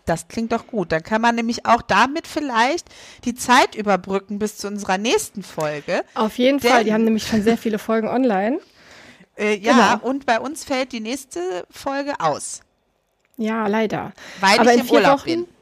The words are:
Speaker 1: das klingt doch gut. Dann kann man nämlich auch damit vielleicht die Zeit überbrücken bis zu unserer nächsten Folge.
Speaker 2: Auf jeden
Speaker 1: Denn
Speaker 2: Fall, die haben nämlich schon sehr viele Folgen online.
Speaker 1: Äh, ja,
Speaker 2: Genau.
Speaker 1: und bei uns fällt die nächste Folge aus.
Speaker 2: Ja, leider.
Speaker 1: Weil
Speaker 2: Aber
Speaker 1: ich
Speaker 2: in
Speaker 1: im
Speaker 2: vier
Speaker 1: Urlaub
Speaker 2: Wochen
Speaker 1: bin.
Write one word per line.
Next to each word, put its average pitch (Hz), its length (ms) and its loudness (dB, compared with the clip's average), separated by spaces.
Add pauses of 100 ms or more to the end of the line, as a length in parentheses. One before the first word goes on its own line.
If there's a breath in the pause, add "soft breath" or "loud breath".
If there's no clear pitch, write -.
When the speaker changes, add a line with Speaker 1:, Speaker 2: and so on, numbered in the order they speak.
Speaker 1:
das 165 220 -4
klingt 226 240 -6
doch 226 160 -4
gut. 190 240 -4
Dann 160 100 0
kann 220 180 -2
man 233 140 2
nämlich 233 320 -4
auch 226 160 4
damit 254 460 0
vielleicht 277 600 -2 (360 loud breath)
die 240 100 -4
Zeit 254 400 2
überbrücken 196 640 -2
bis 214 180 -4
zu - 120 -10
unserer 202 300 -4
nächsten 233 440 -2
Folge. 156 600 -6 (120)
Speaker 2:
Auf 220 240 -2
jeden 262 220 2
Speaker 1:
Denn 240 100 2
Speaker 2:
Fall, 233 140 4
die 214 100 0
haben 226 100 2
nämlich 220 220 0
schon 220 160 0
sehr 226 160 2
viele 214 200 -4
Folgen 220 300 -2
online. 240 520 0 (760 loud breath)
Speaker 1:
Äh, 214 200 0
ja, 226 400 4
Speaker 2:
Genau. 226 140 -6
Speaker 1:
und 269 160 -6
bei 226 140 2
uns 285 240 -10
fällt 262 280 -4
die 233 80 -8
nächste 254 400 -10 (300)
Folge 277 500 -6
aus. 147 400 -4 (760)
Speaker 2:
Ja, 220 300 -2
leider. 214 460 -2 (280 loud breath)
Speaker 1:
Weil 196 200 6
Speaker 2:
Aber 233 100 6
Speaker 1:
ich 240 60 8
Speaker 2:
in - 60 4
Speaker 1:
im - 40 -8
Speaker 2:
vier 226 120 2
Speaker 1:
Urlaub 277 220 6
Speaker 2:
Wochen - 60 -16
Speaker 1:
bin. 339 200 -2 (160)